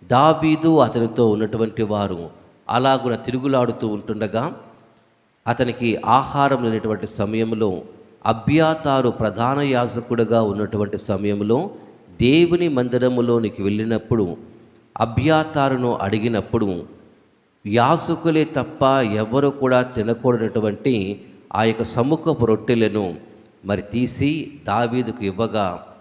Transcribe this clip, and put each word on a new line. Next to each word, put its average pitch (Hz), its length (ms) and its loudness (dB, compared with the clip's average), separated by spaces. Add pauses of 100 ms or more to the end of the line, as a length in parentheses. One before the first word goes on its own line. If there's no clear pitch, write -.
దావీదు 156 720 4
అతనితో 117 520 2
ఉన్నటువంటి 110 520 -2
వారు 98 480 -4 (380)
అలాగున 127 480 2
తిరుగులాడుతూ 123 720 -2
ఉంటుండగా, 107 680 -4 (880)
అతనికి 117 580 0
ఆహారం 135 600 2
లేనటువంటి 110 420 -2
సమయంలో 110 760 -2 (440)
అబ్యాతారు 143 840 2
ప్రధాన 117 520 -2
యాజకుడుగా 117 840 0
ఉన్నటువంటి 101 560 -2
సమయంలో 104 720 -2 (500)
దేవుని 165 480 4
మందిరములోనికి 120 960 0
వెళ్ళినప్పుడు, 107 720 -2 (640)
అబ్యాతారును 135 920 0
అడిగినప్పుడు, 104 920 -2 (840)
యాజకులే 156 760 2
తప్ప 139 380 -4 (200)
ఎవరు 110 460 0
కూడా 127 340 2
తినకూడనటువంటి 110 1400 -2 (300)
ఆ 107 100 2
యొక్క 113 180 0
సముఖపు 131 640 0
రొట్టెలను 107 840 0 (360)
మరి 98 180 -2
తీసి 135 720 -4 (140)
దావీదుకు 113 580 -2
ఇవ్వగా 98 640 -4 (140)